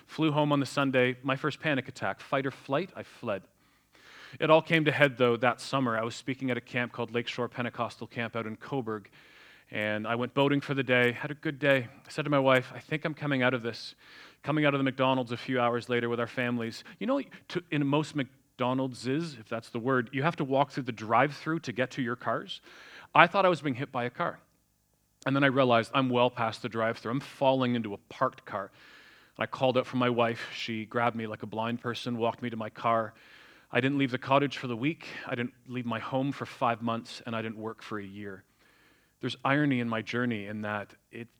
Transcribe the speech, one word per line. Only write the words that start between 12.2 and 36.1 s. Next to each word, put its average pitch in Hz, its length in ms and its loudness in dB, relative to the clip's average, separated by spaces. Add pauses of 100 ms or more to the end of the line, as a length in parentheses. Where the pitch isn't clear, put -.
to 147 60 -2
my 139 80 6
wife, 131 360 6
"I 120 40 -14
think 156 260 -6
I'm 156 80 -4
coming 143 280 -2
out 127 120 4
of 117 100 -2
this," - 320 -8 (480)
coming 151 220 2
out 143 80 6
of 139 60 2
the 139 40 0
McDonald's 131 480 2
a 120 60 -4
few 131 220 -2
hours 120 300 0
later 120 200 0
with 117 100 -2
our 117 80 -2
families. 120 560 -4 (160)
You 196 80 -4
know, 269 140 0 (280)
to, 175 220 -6
in 147 140 0
most 147 300 0
McDonald's, 127 920 -4
if 135 420 -6
that's 113 200 -8
the 120 100 -8
word, 123 320 0
you 135 120 -2
have 165 140 0
to 160 60 -2
walk 135 280 2
through 127 120 -6
the 120 80 -6
drive-through 131 680 0
to 131 120 -8
get 123 200 -2
to 143 100 -6
your 120 140 -4
cars. 135 460 -6 (540)
I 156 100 12
thought 190 200 4
I 180 40 6
was 156 120 2
being 143 140 -2
hit 135 160 -6
by 120 140 -4
a 123 40 -4
car. - 300 -6 (840)
And 139 100 2
then 139 80 4
I 139 40 8
realized 123 460 4
I'm 135 160 2
well 123 200 4
past 113 320 -4
the 123 80 -6
drive-through. 113 420 -2
I'm 135 80 -2
falling 131 560 2
into 110 180 -4
a - 40 -10 (120)
parked - 360 -2
car. 101 260 -8 (640)
And 110 60 -2
I 110 40 -2
called 127 300 2
out 123 100 0
for 131 100 -6
my 123 120 2
wife. 117 440 0
She 110 320 -6
grabbed 117 300 0
me 113 120 -6
like 107 160 -10
a 110 40 -8
blind 113 340 -4
person, 120 360 -6
walked 117 240 -2
me 120 80 -6
to 113 60 -8
my 110 140 -6
car. 113 440 0 (580)
I 123 100 4
didn't 139 160 4
leave 135 140 2
the 123 60 -2
cottage 139 400 2
for 131 100 -8
the 120 80 -4
week. 143 320 -4 (200)
I 123 80 -6
didn't 120 180 -4 (140)
leave 123 180 -6
my 113 140 -4
home 135 320 -2